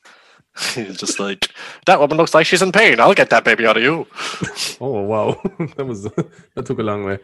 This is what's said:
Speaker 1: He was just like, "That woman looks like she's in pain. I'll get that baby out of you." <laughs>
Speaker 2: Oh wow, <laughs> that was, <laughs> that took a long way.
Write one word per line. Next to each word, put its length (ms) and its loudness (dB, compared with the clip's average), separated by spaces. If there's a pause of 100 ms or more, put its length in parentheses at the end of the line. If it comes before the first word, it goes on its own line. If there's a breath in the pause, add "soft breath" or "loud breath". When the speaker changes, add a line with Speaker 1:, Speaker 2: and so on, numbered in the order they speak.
(760 soft breath)
Speaker 1:
He 80 -6
was 160 -12
just 220 -6
like, 260 -6 (400 loud breath)
"That 140 4
woman 160 2
looks 180 2
like 100 6
she's 160 2
in 120 0
pain. 260 4
I'll 160 6
get 160 2
that 140 4
baby 220 2
out 100 4
of 80 0
you." 280 0
<laughs> 680 -10
Speaker 2:
Oh 220 -4
wow, 380 -2 (180)
<laughs> 180 -8
that 100 -6
was, 160 -8
<laughs> 520 -10
that 120 -10
took 140 -4
a 20 -4
long 220 -4
way. 200 -4